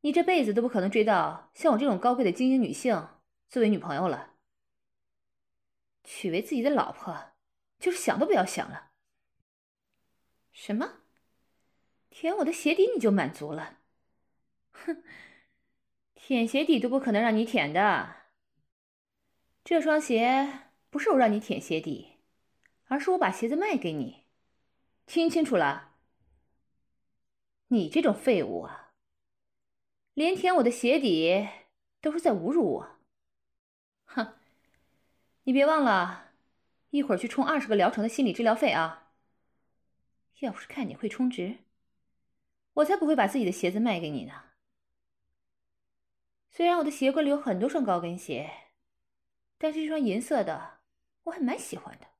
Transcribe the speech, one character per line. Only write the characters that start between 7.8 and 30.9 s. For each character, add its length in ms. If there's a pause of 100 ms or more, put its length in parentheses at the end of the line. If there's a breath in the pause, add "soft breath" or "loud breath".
是 60
想 200
都 80
不 60
要 120
想 240
了。 220 (1600)
什 220
么？ 280 (1040)
舔 300
我 60
的 80
鞋 220
底 180
你 80
就 100
满 220
足 200
了？ 260 (920)
哼， 320 (1080 loud breath)
舔 340
鞋 160
底 160
都 80
不 100
可 140
能 100
让 140
你 80
舔 280
的。 440 (1500)
这 180
双 200
鞋 680 (180)
不 100
是 120
我 80
让 120
你 80
舔 220
鞋 200
底， 360 (680)
而 120
是 140
我 60
把 120
鞋 180
子 60
卖 220
给 160
你。 320 (840)
听 240
清 140
楚 100
了， 400 (1700)
你 200
这 140
种 100
废 300
物 200
啊， 320 (1200)
连 200
舔 220
我 60
的 80
鞋 280